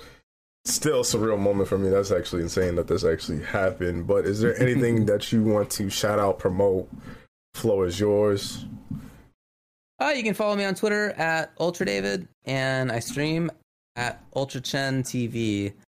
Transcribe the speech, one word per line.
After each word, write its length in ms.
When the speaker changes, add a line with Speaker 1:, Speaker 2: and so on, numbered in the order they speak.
Speaker 1:
Still 360
a 20
surreal 380
moment 280
for 80
me. 140
That's 220
actually 300
insane 340
that 100
this 180
actually 380
happened. 640
But 200
is 140
there 220
anything 440
Speaker 2:
<laughs> 0
Speaker 1:
that 260
you 100
want 280
to 200
shout 300
out, 180
promote? 500
Floor 320
is 120
yours. 680
Speaker 2:
Uh, 160
you 60
can 120
follow 220
me 80
on 100
Twitter 360
at 500
Ultra 260
David, 400
and 460
I 100
stream 500
at 300
Ultra 260
Chen 420
T 240
V. 460